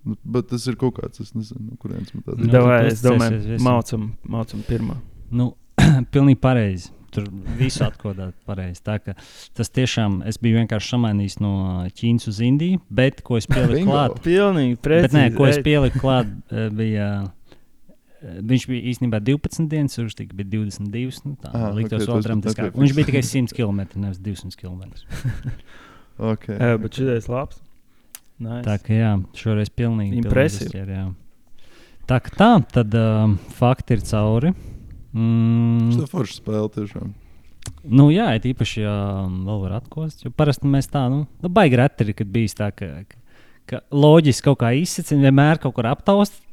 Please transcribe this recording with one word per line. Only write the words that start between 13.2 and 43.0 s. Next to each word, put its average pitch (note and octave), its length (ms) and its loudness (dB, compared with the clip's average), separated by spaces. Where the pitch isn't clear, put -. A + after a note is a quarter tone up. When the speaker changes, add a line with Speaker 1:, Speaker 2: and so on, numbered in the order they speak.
Speaker 2:
ko - 120 -4
es A2 140 -2
pieliku B2+ 260 4
Speaker 1:
Bingo. F3+ 160 2
Speaker 2:
klāt, C#3+ 300 0
Speaker 3:
Pilnīgi E3+ 560 2
Speaker 2:
bet - 80 -12
nē, C#3 160 6
Speaker 3:
precīzi, A#2 100 2
Speaker 2:
ko C#3 140 6
es D3 80 4
Speaker 3:
ej. C#3 60 -4
Speaker 2:
pieliku C#3 400 2
klāt, B2+ 280 2
eh, A2 240 -4
bija, G#2+ 380 -2
eh, - 500 -18
viņš A#2 280 0
bija B2 200 -6
īstenībā A#2 320 -2
divpadsmit D3 500 -2
dienas, D3 300 -2
viņš A2+ 160 -6
tika, F#2+ 220 -14
bija G2 160 -6
divdesmit G#2 380 -4
divas, B2 320 -8
nu, C#3+ 120 -10
tā, - 160 -16
Speaker 1:
Ā, A2 220 -4
Speaker 2:
liktos A2 320 -2
Speaker 1:
ok, - 20 -6
tas A#2+ 80 -2
Speaker 2:
otram, A2 240 0
Speaker 1:
pat G#2+ 140 -2
Speaker 2:
tas - 20 -2
kā, G2+ 140 -4
Speaker 1:
nepiefiks. B2+ 160 2
Speaker 2:
viņš C3+ 100 4
bija D3 160 2
tikai C3+ 120 2
simts B2 340 -2
kilometri, G2+ 420 -4
nevis F#2+ 220 -6
divsimt F#2+ 340 -10
kilometri. F#2 480 -16
Speaker 1:
<laughs> - 0 -
Ok, A2 300 -4
Speaker 3:
Ē, A#2 280 0
bet A2 160 -6
Speaker 1:
ok. - 40 -16
Speaker 3:
šitais B2+ 320 -2
labs. B2+ 320 -8
Nice. A#2 280 -10
Speaker 2:
Tā G#2 140 -2
ka A2 160 -4
jā, A2 160 2
šoreiz G#2+ 360 -2
pilnīgi, A2 460 -2
pilnīgi A#2 80 0
Speaker 3:
Impresīvi. - 480 2
Speaker 2:
uzķer, F#2+ 240 -10
jā. F#2+ 120 -6
Tā B2+ 200 0
ka - 100 -14
tā, - 160 4
tad, A2 280 0
ā, G#2+ 380 4
fakti B2 480 0
ir G2+ 60 -2
cauri. A2+ 480 0
Mm. A#2 840 2
Speaker 1:
Šitā A#2+ 180 0
forša C#3 300 -4
spēle G#2+ 340 -4
tiešām. - 380 -8
Speaker 2:
Nu C#3 240 8
jā, G3 240 2
it A2 120 -2
īpaši, A#2+ 380 -4
ja, G#2 100 -2
um, F#2 260 -4
vēl G2+ 180 -4
var F#2+ 160 -4
atkost, - 460 -10
jo B2 80 -10
parasti C#3+ 380 0
mēs C#3 180 0
tā, C#3 200 -2
nu, C#3 160 -2
nu, F3+ 160 -6
baigi D#3+ 280 6
reti B2 260 2
ir, G#2 100 -4
kad G2+ 160 -8
bijis A2 240 -2
tā, G#2 160 -4
ka, F#2 180 -12